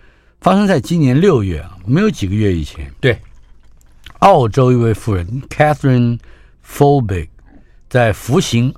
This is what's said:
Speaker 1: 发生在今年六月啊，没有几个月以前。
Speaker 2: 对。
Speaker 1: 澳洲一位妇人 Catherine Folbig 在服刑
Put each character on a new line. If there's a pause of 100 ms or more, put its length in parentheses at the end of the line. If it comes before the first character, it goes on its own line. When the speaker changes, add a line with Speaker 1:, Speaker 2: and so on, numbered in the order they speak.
(420)
Speaker 1:
发
生
在
今
年
六
月
啊，
没
有
几
个
月
以
前。
Speaker 2:
对。 (1040)
Speaker 1:
澳
洲
一
位
妇
人 (220)
Catherine (480)
Folbig (640)
在
服
刑